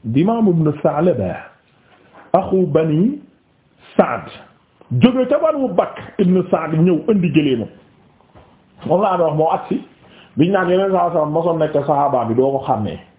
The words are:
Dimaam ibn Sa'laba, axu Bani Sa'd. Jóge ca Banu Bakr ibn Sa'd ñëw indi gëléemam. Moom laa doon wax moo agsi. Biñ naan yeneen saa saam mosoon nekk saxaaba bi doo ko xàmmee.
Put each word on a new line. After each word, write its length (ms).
Dimaam 440
ibn 240
Sa'laba, 480
axu 340
Bani 540
Sa'd. 300
Jóge 300
ca 80
Banu 360
Bakr 280
ibn 320
Sa'd 240
ñëw 240
indi 240
gëléemam. 340
Moom 160
laa 140
doon 100
wax 120
moo 120
agsi. 280
Biñ 160
naan 160
yeneen 240
saa 200
saam 200
mosoon 260
nekk 140
saxaaba 560
bi 60
doo 240
ko 80
xàmmee. 320